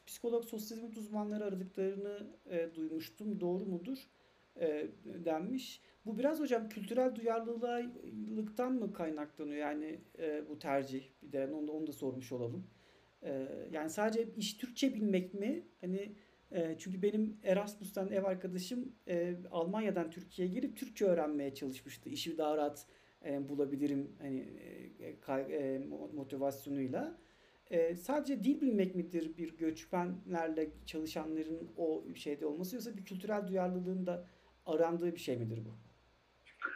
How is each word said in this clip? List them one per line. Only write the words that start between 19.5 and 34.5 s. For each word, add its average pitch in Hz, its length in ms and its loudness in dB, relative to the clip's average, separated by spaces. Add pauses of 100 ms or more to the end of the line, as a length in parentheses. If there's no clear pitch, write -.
Almanya'dan 180 600 2
Türkiye'ye 180 440 -2
gelip 262 220 0
Türkçe - 280 -2
öğrenmeye 151 500 4
çalışmıştı. 131 540 -6
İşi 160 300 -4
daha 151 180 4
rahat, 147 300 0 (380)
e, 139 240 0
bulabilirim, 139 600 2 (120)
hani, 135 200 -2 (600)
e, 160 200 -10
kay-, 139 320 -2
e, 135 280 0 (100)
mo-, 151 240 -8
motivasyonuyla. 139 1040 -2 (520)
E, 170 260 4
sadece 269 480 0
dil 294 160 6
bilmek 202 340 6
midir 165 420 0
bir 160 200 -6
göçmenlerle 165 1120 0 (160)
çalışanların 160 880 -2
o 160 280 2 (100)
şeyde 147 320 -2
olması, 180 300 -2
yoksa 214 200 -6
bir 185 80 -10
kültürel 202 440 -2
duyarlılığın 180 580 2
da 175 200 -2 (400)